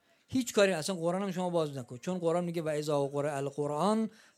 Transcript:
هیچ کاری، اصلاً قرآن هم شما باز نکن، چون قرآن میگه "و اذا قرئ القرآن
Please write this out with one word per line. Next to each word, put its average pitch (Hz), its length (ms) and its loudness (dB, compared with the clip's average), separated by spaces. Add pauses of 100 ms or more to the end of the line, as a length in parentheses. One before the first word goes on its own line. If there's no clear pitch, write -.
(280)
هیچ 247 260 -2
کاری، 196 180 6
اصلاً 170 240 -2
قرآن 175 260 0
هم 202 100 -2
شما 180 180 -2
باز 160 280 0
نکن، 127 200 -10
چون 180 220 -4
قرآن 170 240 2
میگه 170 180 -4
"و 156 60 -2
اذا 147 400 0
قرئ 143 280 -2
القرآن 147 720 0 (280)